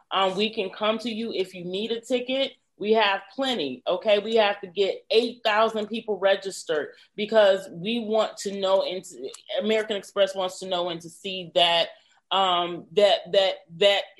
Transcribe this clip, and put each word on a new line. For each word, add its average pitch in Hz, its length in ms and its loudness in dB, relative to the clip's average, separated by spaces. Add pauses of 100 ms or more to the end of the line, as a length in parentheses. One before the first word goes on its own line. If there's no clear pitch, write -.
(120)
Um, 190 240 0
we 214 140 0
can 196 200 -6
come 220 280 -2
to 233 120 -8
you 220 220 -6
if 185 200 -4
you 180 120 -14
need 190 260 -4
a 233 100 -4
ticket. 254 520 -2 (260)
We 208 140 0
have 202 300 2 (120)
plenty, 196 540 -4
okay? 208 320 2
We 226 160 -2
have 202 240 2
to 196 80 -12
get 190 420 -2
eight 240 340 2
thousand 214 420 2
people 214 320 -6
registered 190 720 0 (260)
because 208 560 4
we 202 280 -4
want 214 380 0
to 202 220 -8
know, 190 220 2
and 180 200 -6
to, 127 280 -14 (300)
American 214 360 0
Express 190 380 -2
wants 185 260 -4
to 190 80 -10
know 175 220 -2
and 165 100 -8
to 170 80 -16
see 185 480 -10
that, 170 320 4 (420)
um, 175 600 0
that, 185 400 4
that, 190 220 4 (240)
that 202 240 4 (180)